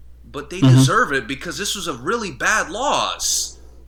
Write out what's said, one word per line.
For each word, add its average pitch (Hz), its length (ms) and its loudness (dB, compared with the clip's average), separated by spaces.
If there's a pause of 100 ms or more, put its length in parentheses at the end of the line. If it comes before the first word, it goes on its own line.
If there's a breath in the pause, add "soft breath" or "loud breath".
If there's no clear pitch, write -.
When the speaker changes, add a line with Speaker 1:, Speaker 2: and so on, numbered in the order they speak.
(240)
Speaker 1:
but - 260 -14
they 180 120 -10
Speaker 2:
Mm-hmm. 127 140 8
Speaker 1:
deserve 151 360 4
it 131 160 -2
because 139 300 -8
this 196 180 -4
was 175 120 -8
a 165 60 -6
really 180 380 -4
bad 180 380 -2
loss. 160 920 -4 (280)